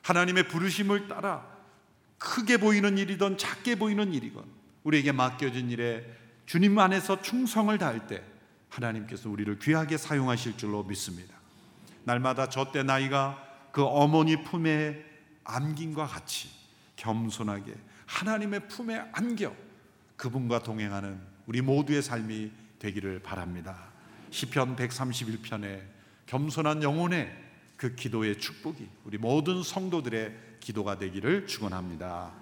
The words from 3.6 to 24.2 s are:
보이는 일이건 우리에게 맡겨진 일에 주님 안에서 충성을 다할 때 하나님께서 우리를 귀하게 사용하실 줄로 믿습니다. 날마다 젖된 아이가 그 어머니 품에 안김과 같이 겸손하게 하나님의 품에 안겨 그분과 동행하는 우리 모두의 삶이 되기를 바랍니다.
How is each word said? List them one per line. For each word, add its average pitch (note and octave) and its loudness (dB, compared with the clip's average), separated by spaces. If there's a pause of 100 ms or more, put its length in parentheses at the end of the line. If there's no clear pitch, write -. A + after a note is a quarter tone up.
보이는 G#3 2
일이건 A2 -4 (400)
우리에게 D3 4
맡겨진 B2+ 0
일에 A#2 -2 (400)
주님 G3 6
안에서 F#3+ 4
충성을 A3 2
다할 B2+ 0
때 F#2 -6 (480)
하나님께서 A2 -6
우리를 G#2 -2
귀하게 D#3 2
사용하실 B2+ 0
줄로 G#2 -2
믿습니다. F#2 -8 (680)
날마다 B2+ 0
젖된 C3+ 0
아이가 C3+ 0 (280)
그 - 4
어머니 D#3 6
품에 D3+ 0 (380)
안김과 D3+ -4
같이 - -8 (460)
겸손하게 G#2+ -4 (340)
하나님의 G3+ -2
품에 A3+ -6
안겨 G#3+ -2 (640)
그분과 A#2+ 0
동행하는 G2 -4 (260)
우리 A#2 0
모두의 C#3+ 4
삶이 A2 -4 (280)
되기를 G2 -4
바랍니다. F2+ -8 (540)